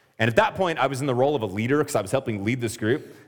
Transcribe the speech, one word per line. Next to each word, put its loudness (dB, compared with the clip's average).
And 4
at 0
that 4
point, 0
I 2
was -2
in -4
the 0
role 2
of -2
a -2
leader 0
'cause -2
I 0
was -8
helping -2
lead -2
this -4
group. -2